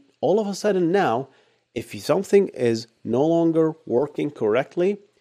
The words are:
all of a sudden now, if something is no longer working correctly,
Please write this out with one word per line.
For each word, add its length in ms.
all 180
of 80
a 80
sudden 360
now, 380
if 260
something 500
is 380
no 220
longer 500
working 460
correctly, 680